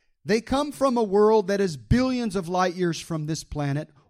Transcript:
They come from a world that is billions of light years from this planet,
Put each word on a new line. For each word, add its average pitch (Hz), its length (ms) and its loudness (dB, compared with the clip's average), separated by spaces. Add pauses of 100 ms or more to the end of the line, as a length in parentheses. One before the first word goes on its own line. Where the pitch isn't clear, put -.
(220)
They 214 200 0
come 285 280 -2
from 262 280 0
a 233 60 2
world 208 440 4
that 196 140 0
is 165 160 -2
billions 240 580 0
of 175 120 -6
light 180 260 0
years 175 260 -2
from 156 240 -6
this 151 200 -6
planet, 147 440 -6 (220)